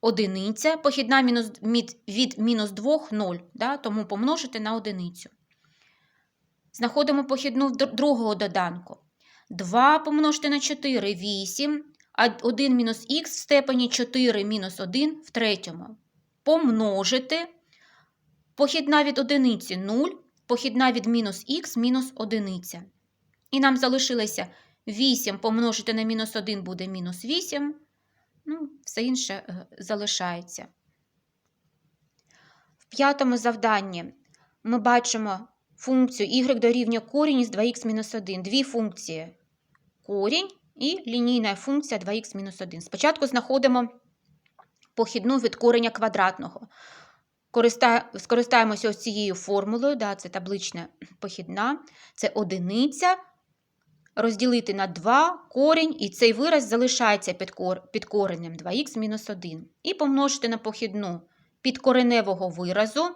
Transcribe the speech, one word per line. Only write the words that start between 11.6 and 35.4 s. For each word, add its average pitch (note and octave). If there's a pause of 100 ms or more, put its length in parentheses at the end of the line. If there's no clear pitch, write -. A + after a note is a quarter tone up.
а A#3+ (140)
один B3
мінус A3+
ікс D#4
в -
степені C4+
чотири B3
мінус G3+
один C4
в -
третьому. G3 (460)
Помножити. C4 (1040)
Похідна D4
від C#4+
одиниці — B3 (100)
нуль, B3+ (360)
похідна B3
від A3
мінус A3+
ікс — D#4
мінус B3+
одиниця. G3 (680)
І C4+
нам C4
залишилося B3+ (420)
вісім A3
помножити A3+
на A3
мінус A3
один G3+
буде F#3
мінус F3+
вісім. D4 (720)
Ну, D4+ (140)
все -
інше, B3+
е, F#3 (120)
залишається. F3+ (2000)
В -
п'ятому C4+
завданні G#3 (500)
ми A#3
бачимо A3 (280)